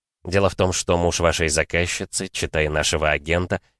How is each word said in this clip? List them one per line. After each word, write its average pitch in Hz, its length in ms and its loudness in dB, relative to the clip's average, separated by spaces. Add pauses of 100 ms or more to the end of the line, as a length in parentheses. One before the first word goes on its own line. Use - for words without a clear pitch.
(240)
«Дело 95 260 2
в - 60 -4
том, 92 180 2
что - 240 0
муж 85 220 0
вашей 82 300 2
заказчицы, 85 800 -2
читай 78 360 -2
нашего 76 440 0
агента, 82 500 -2 (180)